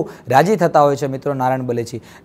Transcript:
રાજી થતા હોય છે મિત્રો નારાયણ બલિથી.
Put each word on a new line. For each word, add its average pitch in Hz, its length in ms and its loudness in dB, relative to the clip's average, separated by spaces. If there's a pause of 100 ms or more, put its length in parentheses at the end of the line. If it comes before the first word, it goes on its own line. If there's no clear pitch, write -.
(280)
રાજી 160 280 4
થતા 160 240 2
હોય 143 160 4
છે 143 100 -4
મિત્રો 135 280 -6
નારાયણ 127 360 -2
બલિથી. 117 320 -6 (220)